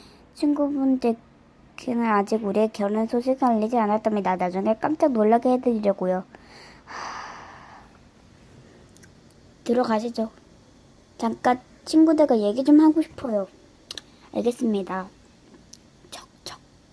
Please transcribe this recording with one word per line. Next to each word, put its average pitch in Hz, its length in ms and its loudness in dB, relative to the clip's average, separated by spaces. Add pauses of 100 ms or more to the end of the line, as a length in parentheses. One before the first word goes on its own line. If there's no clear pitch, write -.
(360)
친구분들께는 269 840 0 (880)
아직 220 400 0
우리의 208 260 0
결혼 208 360 -2
소식을 254 360 -2
알리지 233 340 0
않았답니다. 208 600 0
나중에 185 420 -2
깜짝 311 320 0
놀라게 226 400 2
해드리려고요. 208 720 -2 (600)
하... - 1000 -16 (1800)
들어가시죠. 233 680 -2 (880)
잠깐 240 440 -2 (240)
친구들과 311 540 4
얘기 214 260 -2
좀 294 160 8
하고 311 200 6
싶어요. 214 460 -6 (880)
알겠습니다. 202 720 -4 (1000)
척척. - 500 -20 (340)